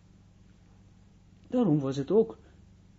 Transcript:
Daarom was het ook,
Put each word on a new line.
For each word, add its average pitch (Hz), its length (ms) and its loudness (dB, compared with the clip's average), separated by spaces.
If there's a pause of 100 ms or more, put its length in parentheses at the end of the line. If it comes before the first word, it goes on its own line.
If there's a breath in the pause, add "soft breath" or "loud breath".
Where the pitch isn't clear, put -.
(1500)
Daarom 190 320 0
was 135 160 -4
het 139 160 -6
ook, 220 260 2 (600 soft breath)